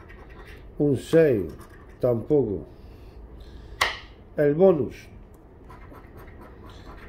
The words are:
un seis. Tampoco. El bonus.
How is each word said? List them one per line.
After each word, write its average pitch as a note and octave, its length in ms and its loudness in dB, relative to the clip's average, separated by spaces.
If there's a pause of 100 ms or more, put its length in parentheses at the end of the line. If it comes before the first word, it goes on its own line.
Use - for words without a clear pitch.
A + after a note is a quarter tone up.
(800)
un D3 180 4
seis. A#2 560 4 (480)
Tampoco. A#2 640 2 (1700)
El D3 200 4
bonus. E3 520 4 (2000)